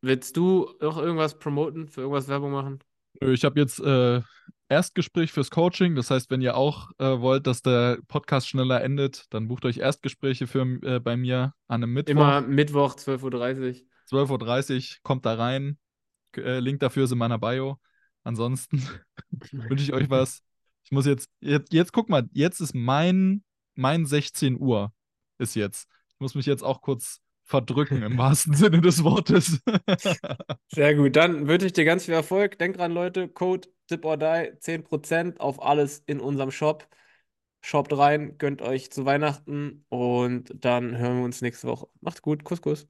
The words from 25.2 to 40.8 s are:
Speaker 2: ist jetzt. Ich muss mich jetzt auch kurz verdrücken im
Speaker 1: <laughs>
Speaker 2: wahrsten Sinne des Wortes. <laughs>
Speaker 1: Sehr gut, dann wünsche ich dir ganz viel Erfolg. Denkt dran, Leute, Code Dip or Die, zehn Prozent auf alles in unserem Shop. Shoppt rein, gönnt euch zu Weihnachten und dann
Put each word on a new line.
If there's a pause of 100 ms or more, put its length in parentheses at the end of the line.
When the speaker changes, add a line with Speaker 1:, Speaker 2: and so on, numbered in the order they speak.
Speaker 2:
ist
jetzt. (220)
Ich
muss
mich
jetzt
auch
kurz (240)
verdrücken
im
Speaker 1:
<laughs>
Speaker 2:
wahrsten
Sinne
des
Wortes.
<laughs>
Speaker 1:
Sehr
gut,
dann
wünsche
ich
dir
ganz
viel
Erfolg.
Denkt
dran,
Leute,
Code (200)
Dip
or
Die,
zehn
Prozent
auf
alles
in
unserem
Shop. (720)
Shoppt
rein,
gönnt
euch
zu
Weihnachten
und
dann